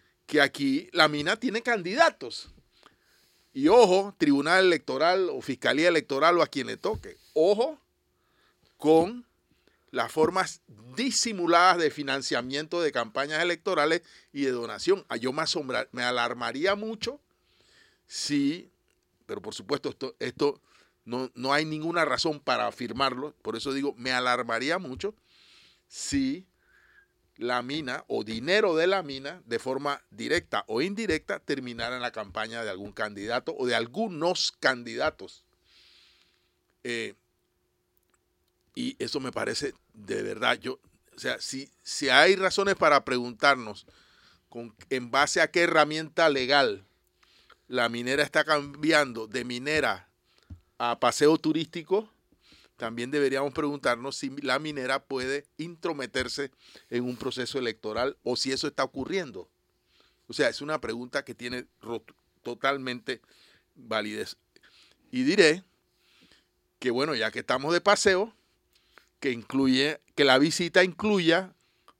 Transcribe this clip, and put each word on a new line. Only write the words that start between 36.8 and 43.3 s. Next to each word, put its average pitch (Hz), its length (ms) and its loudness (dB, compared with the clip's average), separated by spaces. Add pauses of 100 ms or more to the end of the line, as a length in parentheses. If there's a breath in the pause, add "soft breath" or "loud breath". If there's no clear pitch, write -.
Eh, 117 320 -6 (1600)
y 127 240 -8
eso 135 220 -6
me 127 100 -8
parece 117 440 -4 (180)
de 107 300 -8
verdad, 110 380 -2
yo, 123 180 -10 (380)
o - 20 -18
sea, 123 220 -6
si, 135 280 -10 (140)
si - 260 -4
hay 156 280 8
razones 190 400 0
para 147 280 4
preguntarnos 123 800 0 (640 soft breath)